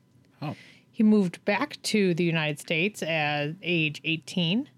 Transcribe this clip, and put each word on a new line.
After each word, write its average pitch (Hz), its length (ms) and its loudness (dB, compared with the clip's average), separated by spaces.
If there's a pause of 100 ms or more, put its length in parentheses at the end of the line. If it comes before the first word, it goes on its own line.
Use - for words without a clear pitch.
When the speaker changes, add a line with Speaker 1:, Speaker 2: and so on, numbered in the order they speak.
(420)
Speaker 1:
Oh. 143 120 -6 (360)
Speaker 2:
He - 120 0
moved 214 420 4
back 220 400 -2
to 196 300 2
the 175 100 0
United 160 340 0
States 170 440 -2
at 151 500 -2 (100)
age 160 420 -2
eighteen 170 720 -2